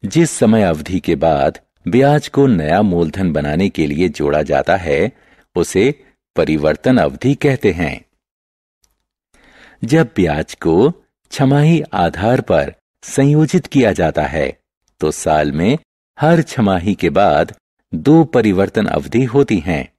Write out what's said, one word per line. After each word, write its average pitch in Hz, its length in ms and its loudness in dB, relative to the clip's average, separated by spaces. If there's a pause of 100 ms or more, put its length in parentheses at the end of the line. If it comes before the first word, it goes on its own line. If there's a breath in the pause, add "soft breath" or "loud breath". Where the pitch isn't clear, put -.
जिस 156 260 0
समय 110 320 2
अवधि 82 380 -2
के 87 140 -2
बाद 73 440 0 (300)
ब्याज 139 400 2
को 139 180 2
नया 87 360 2
मूलधन 87 500 0
बनाने 76 360 -2
के 80 180 -2
लिए 76 220 0
जोड़ा 73 340 -2
जाता 73 340 0
है, 87 360 -2 (440 soft breath)
उसे 98 480 -2 (320 soft breath)
परिवर्तन 78 640 0
अवधि 80 360 -2
कहते 127 380 0
हैं। 80 320 -6 (1800 soft breath)
जब 139 320 0
ब्याज 78 380 -2
को 98 400 2 (360)
छमाही 147 520 2 (100)
आधार 92 480 0
पर 78 340 -2 (280)
संयोजित 151 640 0
किया 113 260 2
जाता 78 340 -2
है, 69 340 -6 (400)
तो 78 100 0
साल 76 420 0
में 95 260 0 (420)
हर 165 220 2
छमाही 98 520 -2
के 85 160 -2
बाद 80 460 0 (380)
दो 151 300 4
परिवर्तन 104 640 0
अवधि 73 380 -2
होती 123 340 0
हैं। 73 400 -4